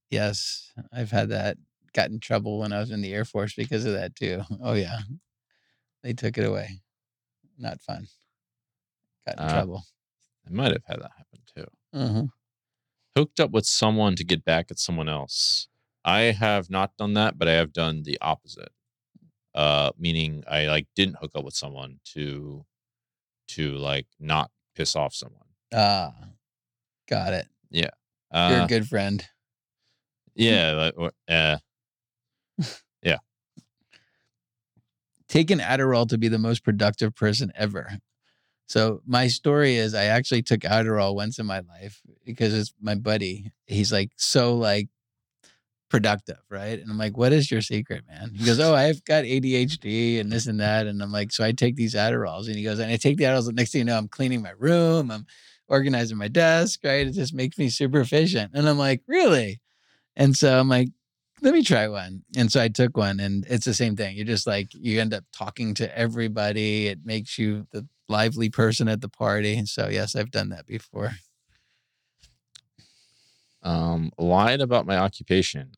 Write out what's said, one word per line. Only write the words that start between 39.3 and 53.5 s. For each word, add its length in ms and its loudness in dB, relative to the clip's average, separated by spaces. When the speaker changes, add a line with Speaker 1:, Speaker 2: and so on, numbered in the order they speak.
Speaker 1:
is 180 0
I 100 0
actually 380 2
took 180 2
Adderall 540 2
once 240 -6
in 80 -6
my 140 -6
life 420 -18
because 300 0
it's 260 -2
my 140 -4
buddy. 560 -4
He's, 260 0
like, 240 0
so, 400 2
like, 320 0
productive, 460 0
right? 280 -8
And 120 -14
I'm 80 -6
like, 180 -4
"What 160 4
is 180 4
your 120 0
secret, 440 -6
man?" 280 -14
He 100 -4
goes, 160 4
"Oh, 140 6
I've 320 4
got 180 4
A 160 0
D 160 0
H 220 0
D 400 0
and 120 -4
this 160 -2
and 140 -2
that." 260 2
And 160 -6
I'm 100 -8
like, 200 -4
"So 100 -2
I 100 2
take 240 2
these 180 -2
Adderalls." 520 -2
And 100 -8
he 60 -6
goes, 160 -2
"And 140 -2
I 40 2
take 200 2
the 80 0
Adderalls. 220 2
The 80 -4